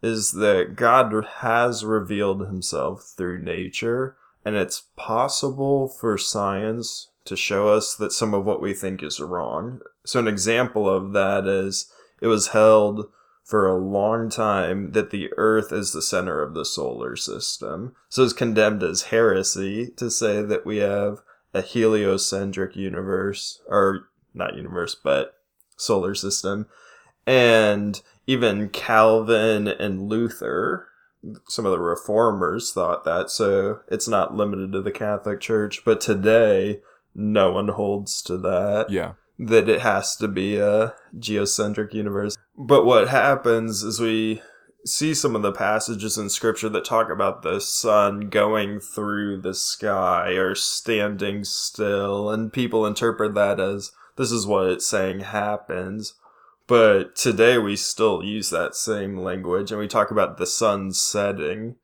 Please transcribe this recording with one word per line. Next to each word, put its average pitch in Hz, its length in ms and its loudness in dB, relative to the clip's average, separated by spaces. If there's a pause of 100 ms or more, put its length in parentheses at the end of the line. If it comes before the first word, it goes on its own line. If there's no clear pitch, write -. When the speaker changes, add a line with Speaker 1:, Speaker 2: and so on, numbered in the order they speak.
Speaker 1:
is 110 300 -2
that 95 420 2
God 120 360 4 (260)
has 117 480 0
revealed 101 600 -2
himself 90 720 -6
through 90 240 -6
nature, 92 720 -6 (300)
and 107 100 -4
it's 92 280 -4 (120)
possible 135 920 -2
for 113 300 -2
science 107 920 -4 (160)
to 95 120 -8
show 101 320 0
us 107 260 2
that 104 160 -4
some 107 220 -2
of 98 120 0
what 104 160 -2
we 95 120 -2
think 95 280 -6
is 76 200 -8
wrong. 85 580 -6 (260)
So - 140 0
an 113 80 2
example 110 600 0
of 95 260 0
that 98 340 2
is 95 420 -2 (320)
it 107 60 0
was 107 220 2
held 107 580 6 (380)
for 107 200 2
a 95 120 4
long 101 520 0
time 98 640 -2
that 107 180 0
the 98 280 -6
Earth 110 340 2
is 98 220 -4
the 80 80 -6
center 90 420 -2
of 73 100 -8
the 80 120 -6
solar 62 500 -6
system. - 800 -8 (140)
So 131 140 4
it's 117 100 4
condemned 107 500 2
as 87 200 -2
heresy 101 920 0
to 120 140 -6
say 104 300 0
that 104 240 -2
we 107 120 -2
have 101 420 0 (340)
a 95 80 -2
heliocentric 98 1120 0
universe, 95 920 -6
or 98 420 0 (240)
not - 220 -6
universe, 85 460 -8
but 69 340 -2 (420)
solar 98 380 -2
system. 101 520 -4 (580)
And 110 760 4 (260)
even 107 420 0
Calvin 110 960 4
and 98 420 -4
Luther, 113 800 -2 (600)
some - 180 -4
of 98 60 2
the 90 80 0
reformers 98 920 0
thought 87 320 -2
that, 85 240 -2
so 98 500 0 (100)
it's - 180 -4
not 98 280 0
limited 98 380 -4
to 98 80 -4
the 101 100 -6
Catholic 104 480 -6
Church, 104 460 -4
but 110 160 2
today, 104 800 4 (340)
no 104 360 2
one 101 180 0
holds 101 540 -4
to 92 140 -6
that. 98 520 0
Speaker 2:
Yeah. 90 240 -2 (260)
Speaker 1:
That 110 280 6
it 110 140 4
has 98 360 0
to 107 100 -2
be 98 300 -2
a 104 360 2 (240)
geocentric 104 760 -2
universe. 104 440 -4 (200)
But 139 280 6
what 113 240 6
happens 113 760 2
is 107 160 -6
we 110 420 -2 (440)
see 156 280 -2
some 139 220 0
of 107 60 -2
the 101 100 0
passages 107 680 -2
in 101 120 -6
Scripture 110 400 -2
that 104 160 -2
talk 113 240 0
about 98 320 -2
the 90 180 -2
sun 104 720 2
going 104 500 0
through 104 600 -4
the 92 140 -4
sky 92 760 0
or 95 240 2
standing 104 920 -2
still, 101 840 -2
and 110 240 -4
people 113 320 0
interpret 107 480 0
that 101 260 2
as 98 320 -4 (260)
this 123 140 -2
is 110 140 -2
what 98 220 2
it's 90 180 0
saying 95 360 -2
happens. 104 920 -6 (540)
But 110 480 6
today 117 420 4
we 104 180 0
still 98 480 0
use 104 280 -6
that 85 240 -2
same 101 420 -4
language, 92 540 -4
and 107 80 -6
we 104 80 -6
talk 104 240 0
about 98 260 0
the 92 80 -4
sun 98 480 0
setting 101 920 -2